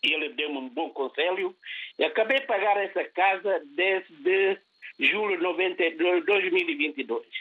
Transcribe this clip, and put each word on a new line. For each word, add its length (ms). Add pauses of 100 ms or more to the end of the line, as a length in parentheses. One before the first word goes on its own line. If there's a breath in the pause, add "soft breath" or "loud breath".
Ele 280
deu-me 300
um 100
bom 220
conselho 640 (420 loud breath)
e 60
acabei 340
de 80
pagar 300
essa 260
casa 600 (120)
desde 840 (400 loud breath)
julho 360
de 60
noventa, 480
de 300
dois 320
mil 160
e 80
vinte 220
e 60
dois. 220 (140)